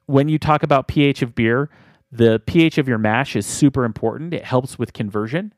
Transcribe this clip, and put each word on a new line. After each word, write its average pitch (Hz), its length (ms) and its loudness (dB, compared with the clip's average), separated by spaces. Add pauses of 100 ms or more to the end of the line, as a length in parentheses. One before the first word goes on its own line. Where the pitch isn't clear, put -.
when 143 220 2
you 156 100 0
talk 151 240 0
about 143 240 2
P 151 160 0
H 143 200 0
of 120 120 -4
beer, 123 360 0 (420)
the 113 340 4
P 165 180 4
H 160 140 0
of 135 100 0
your 117 100 0
mash 110 380 0
is 104 100 -2
super 139 380 0
important. 113 500 -6
It - 100 -8
helps 127 340 -2
with 120 140 -6
conversion. 113 640 -6